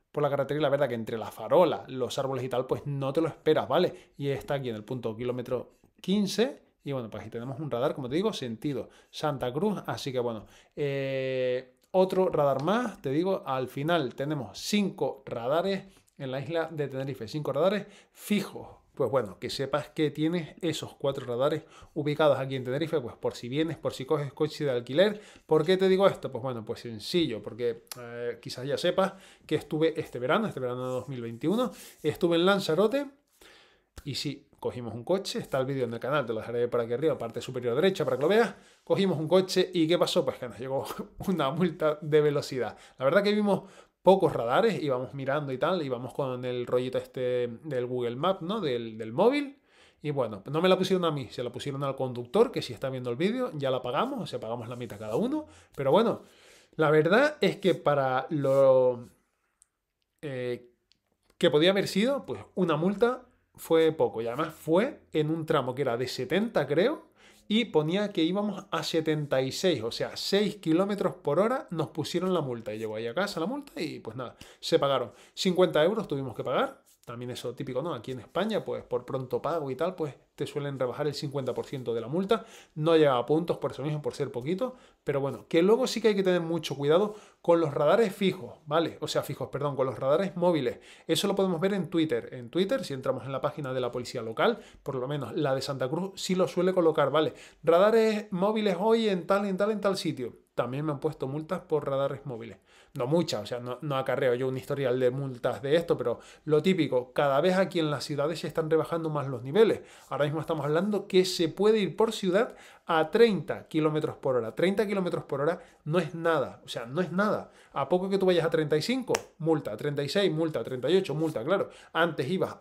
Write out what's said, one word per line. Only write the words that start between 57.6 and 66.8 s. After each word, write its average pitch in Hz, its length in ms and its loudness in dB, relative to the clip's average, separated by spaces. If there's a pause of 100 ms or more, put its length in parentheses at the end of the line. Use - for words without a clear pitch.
para 135 560 2
lo, 131 800 6 (1120)
eh, 127 480 -6 (640)
que 175 140 4
podía 160 220 6
haber 185 160 2
sido, 233 360 0
pues 107 160 -8 (140)
una 165 220 2
multa 208 500 0 (300)
fue 160 360 4
poco. 117 300 0
Y 117 60 -4
además 156 260 -4
fue 196 460 0 (120)
en 151 180 0
un 165 140 -4
tramo 135 300 0
que 143 80 -4
era 117 140 0
de 123 120 -2
setenta, 170 580 0
creo, 190 420 2 (420)